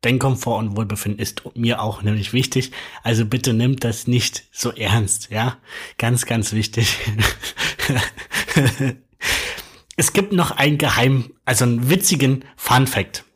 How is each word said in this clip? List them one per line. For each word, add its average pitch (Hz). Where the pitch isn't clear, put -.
Dein 120
Komfort 127
und 107
Wohlbefinden 104
ist -
mir 117
auch 101
nämlich 104
wichtig, 127
also 113
bitte 120
nimm 123
das 113
nicht -
so -
ernst, 107
ja? 113
Ganz, 120
ganz 113
wichtig. 110
<laughs> 127
Es -
gibt 202
noch 175
einen 143
Geheim-, 131
also 127
einen 120
witzigen 139
Fun-Fact. -